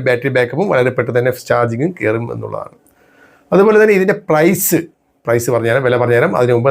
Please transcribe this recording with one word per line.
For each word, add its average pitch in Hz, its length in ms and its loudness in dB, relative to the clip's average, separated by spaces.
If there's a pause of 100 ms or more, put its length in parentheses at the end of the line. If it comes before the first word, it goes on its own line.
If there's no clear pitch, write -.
ബാറ്ററി 123 300 -2
ബാക്കപ്പും 131 360 -2
വളരെ 127 240 2
പെട്ടെന്ന് 120 220 -2
തന്നെ 123 140 0 (180)
ചാർജിങ്ങും 120 480 -2
കയറും 113 260 -2 (100)
എന്നുള്ളതാണ്. 110 400 -12 (800)
അതുപോലെ 214 280 4
തന്നെ 220 160 4
ഇതിൻ്റെ 190 180 0 (140)
പ്രൈസ്, 165 500 2 (460)
പ്രൈസ് 120 280 0
പറഞ്ഞുതരാം, 117 320 0
വില 123 160 2
പറഞ്ഞുതരാം. 120 380 2
അതിനു 123 180 2
മുമ്പ് 123 140 0